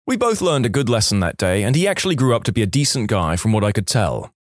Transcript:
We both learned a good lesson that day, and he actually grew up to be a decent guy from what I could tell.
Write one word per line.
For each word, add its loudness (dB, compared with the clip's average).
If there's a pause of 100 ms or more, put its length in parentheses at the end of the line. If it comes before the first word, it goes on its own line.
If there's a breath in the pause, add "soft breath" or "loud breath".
We -2
both 0
learned 0
a 0
good 0
lesson 2
that -2
day, 0
and 2
he 2
actually -2
grew 2
up -2
to -2
be 0
a 0
decent -2
guy 0
from 0
what 2
I 0
could -4
tell. -2 (240)